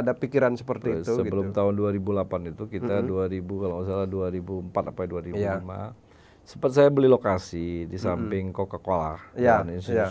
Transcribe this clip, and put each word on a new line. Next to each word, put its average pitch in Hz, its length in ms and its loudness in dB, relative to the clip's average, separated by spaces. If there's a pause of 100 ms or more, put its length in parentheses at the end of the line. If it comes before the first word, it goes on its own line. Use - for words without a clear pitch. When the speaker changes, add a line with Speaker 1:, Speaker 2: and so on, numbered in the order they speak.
Speaker 1:
ada 123 80 2
pikiran 127 400 2
seperti 120 400 -4
Speaker 2:
Eh, 80 80 -2
Speaker 1:
itu, 113 160 0
Speaker 2:
sebelum 98 320 0
Speaker 1:
gitu? 98 80 -6
Speaker 2:
tahun 101 160 2
dua 104 160 0
ribu 101 240 0
delapan 92 400 -2
itu, 110 160 -10
kita 101 320 -2
Speaker 1:
Mm-mm. - 80 -2
Speaker 2:
dua 95 160 0
ribu, 95 400 -4
kalau 87 160 -4
nggak 95 80 -4
salah 98 160 0
dua 95 240 -2
ribu 92 320 -6
empat 90 320 -4
apa - 160 -8
dua 87 160 -6
ribu 90 160 -4
lima. 98 480 -4
Speaker 1:
Iya. - 200 -20 (360)
Speaker 2:
Sempat 135 320 -2
saya 143 160 8
beli 139 160 6
lokasi 87 800 2
di 87 80 -8
Speaker 1:
Mm-mm. 95 80 -4
Speaker 2:
samping 98 480 -2
Coca-Cola, 87 640 -2 (160)
Speaker 1:
Iya, 113 320 4
Speaker 2:
Jalan 85 80 -6
Institut 95 240 -2
Speaker 1:
iya. 104 140 2